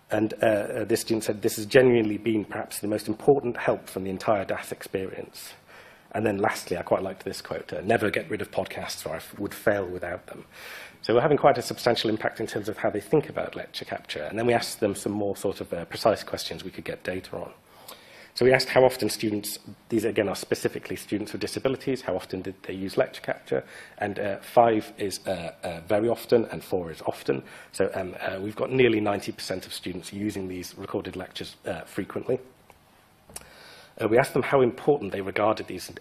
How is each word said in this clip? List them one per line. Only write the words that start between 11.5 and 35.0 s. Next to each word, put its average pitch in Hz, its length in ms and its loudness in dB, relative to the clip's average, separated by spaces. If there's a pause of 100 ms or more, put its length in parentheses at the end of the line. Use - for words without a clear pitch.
a 120 40 -4
substantial 113 480 0
impact 110 300 -2
in 110 80 -4
terms 104 200 -4
of 104 100 -6
how 113 120 0
they 104 100 -2
think 151 300 2
about - 260 -6
lecture - 300 -10
capture. - 380 -8
And - 140 -6
then 117 80 0
we 120 80 6
asked - 260 0
them 101 160 2
some 107 180 -4
more 101 240 -2
sort - 240 -2
of, 90 100 -8
uh, 85 140 -4
precise - 380 2
questions 87 420 -8
we 92 60 -8
could - 120 -12
get - 200 -8
data 92 340 -6
on. 87 140 -8 (800)
So - 100 2
we 127 80 10
asked - 180 6
how 131 140 8
often 117 260 4
students, 104 500 -2 (300)
these 110 140 2
again 104 240 2
are 90 80 0
specifically - 600 -4
students 104 360 -4
with 98 80 -6
disabilities, 131 640 -2
how 90 140 -2
often 92 260 -6
did 95 220 -8
they 95 100 -10
use 95 240 -4
lecture - 240 0
capture? - 420 -4 (360)
And, 101 200 -4
uh, 101 200 -2
five 117 580 4
is, 101 280 -4
uh, 87 280 -4 (100)
uh, 85 240 -6
very 107 220 2
often, 117 360 2
and - 180 -10
four 87 280 -4
is 76 120 -14
often. - 400 -4 (280)
So, - 220 0
um, 92 260 -6
uh, 95 220 -4
we've 107 140 -6
got - 160 -4
nearly 120 280 6
ninety 104 320 0
percent - 340 -8
of - 80 -14
students 90 380 -10
using 101 380 -4
these 90 280 -10
recorded 95 380 -6
lectures, - 400 -10 (100)
uh, 85 160 -6
frequently. - 580 -4 (1600)
Uh, 110 60 0
we 110 100 6
asked 135 160 2
them 131 100 2
how 139 180 4
important 117 500 2